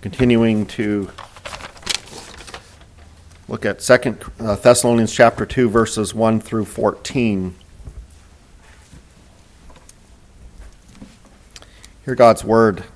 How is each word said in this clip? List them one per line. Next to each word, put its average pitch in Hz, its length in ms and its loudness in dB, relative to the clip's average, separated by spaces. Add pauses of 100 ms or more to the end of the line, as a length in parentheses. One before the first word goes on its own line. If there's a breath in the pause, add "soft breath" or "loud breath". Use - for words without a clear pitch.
Continuing 113 640 0
to 104 420 -4 (2500 loud breath)
look - 180 -10
at 104 180 -6
Second 123 420 2 (160)
uh, 110 160 -4
Thessalonians 120 580 2
chapter 117 320 4
two, 123 220 0
verses 110 440 -2
one 113 280 0
through 110 240 -6
fourteen. 101 880 -4 (4000 loud breath)
Hear 131 120 -6
God's 117 260 6
word 110 400 2 (140)